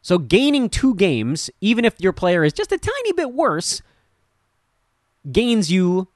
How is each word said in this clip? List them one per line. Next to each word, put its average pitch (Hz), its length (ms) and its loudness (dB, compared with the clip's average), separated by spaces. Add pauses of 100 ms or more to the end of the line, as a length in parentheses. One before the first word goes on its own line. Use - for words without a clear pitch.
So 180 160 0
gaining 240 540 2
two 262 240 0
games, 147 560 -2 (100)
even 226 240 0
if - 160 0
your 180 140 0
player 175 280 2
is 151 120 2
just 415 180 -4
a 370 60 -2
tiny 480 340 -4
bit 302 220 -4
worse, 220 480 -2 (1500)
gains 214 400 2
you 185 460 0